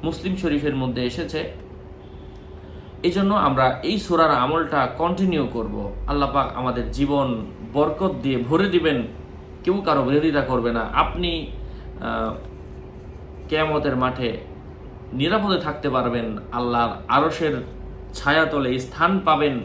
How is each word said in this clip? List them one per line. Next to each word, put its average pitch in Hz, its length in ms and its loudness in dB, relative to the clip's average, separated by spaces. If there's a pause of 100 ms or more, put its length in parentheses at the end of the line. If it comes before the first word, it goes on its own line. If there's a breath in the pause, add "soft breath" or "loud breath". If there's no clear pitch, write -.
মুসলিম 175 320 -2
শরীফের 147 400 0
মধ্যে 127 300 0
এসেছে। 156 460 -4 (1500 loud breath)
এই 175 80 4
জন্য 196 220 4
আমরা 131 500 4
এই 190 160 2
সূরার 160 320 4
আমলটা 143 540 2 (120)
কন্টিনিউ 175 560 2
করব। 104 400 -4 (140)
আল্লাহ 143 260 2
পাক 135 240 0
আমাদের 120 340 -2
জীবন 131 540 0 (280)
বরকত 151 500 2
দিয়ে 131 140 2
ভরে 160 320 2
দিবেন, 156 340 4 (600)
কেউ 190 220 2
কারো 143 180 4
বিরোধিতা 143 380 4
করবে 120 300 0
না। 117 80 0
আপনি, 165 680 0 (540 loud breath)
আহ, 113 320 -2 (1160)
কিয়ামতের 151 460 2
মাঠে 127 420 0 (760)
নিরাপদে 180 460 2
থাকতে 147 300 -2
পারবেন, 120 480 0 (140)
আল্লাহর 120 440 0 (120)
আরশের 151 460 2 (600)
ছায়াতলে 143 680 2
স্থান 175 400 2
পাবেন 147 460 4